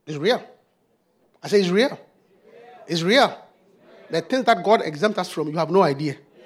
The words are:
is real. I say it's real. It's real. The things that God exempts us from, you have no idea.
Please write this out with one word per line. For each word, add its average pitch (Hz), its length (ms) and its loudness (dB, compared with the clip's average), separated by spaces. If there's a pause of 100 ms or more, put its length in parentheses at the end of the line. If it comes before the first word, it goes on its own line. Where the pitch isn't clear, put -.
is 156 120 -10
real. 202 240 0 (1000)
I - 60 -12
say 202 120 4
it's 180 100 0
real. 214 280 0 (880)
It's 165 140 -6
real. 202 460 2 (640)
The 165 100 -2
things 254 240 -2
that 214 180 2
God 202 200 2
exempts 160 360 -4
us 180 120 -6
from, 156 180 -6
you 151 80 -8
have 160 140 -2
no 190 120 4
idea. 143 340 -2 (300)